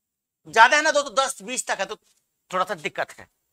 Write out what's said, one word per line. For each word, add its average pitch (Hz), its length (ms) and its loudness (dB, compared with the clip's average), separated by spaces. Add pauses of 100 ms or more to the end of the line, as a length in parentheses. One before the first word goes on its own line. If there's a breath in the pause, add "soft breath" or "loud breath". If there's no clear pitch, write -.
(480)
ज्यादा 226 300 6
है 302 60 2
ना, 311 80 2
दो 285 120 0
सौ 285 60 -10
दस, 240 320 -2
बीस 240 260 -8
तक 214 120 -4
है 190 60 -4
तो 208 100 -12 (560)
थोड़ा 185 140 -2
सा 202 100 -8
दिक्कत 165 360 -8
है। - 160 -20 (260)